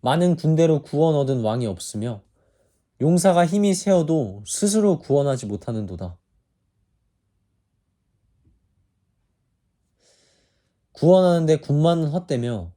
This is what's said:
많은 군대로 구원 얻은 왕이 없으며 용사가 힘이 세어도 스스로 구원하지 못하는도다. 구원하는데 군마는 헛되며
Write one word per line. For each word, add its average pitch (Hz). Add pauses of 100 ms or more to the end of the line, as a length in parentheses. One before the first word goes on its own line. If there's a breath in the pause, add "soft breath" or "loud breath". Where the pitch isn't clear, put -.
많은 165
군대로 156
구원 156
얻은 135
왕이 113
없으며 104 (760)
용사가 175
힘이 196
세어도 160
스스로 208
구원하지 139
못하는도다. 95 (4000)
구원하는데 170
군마는 160
헛되며 120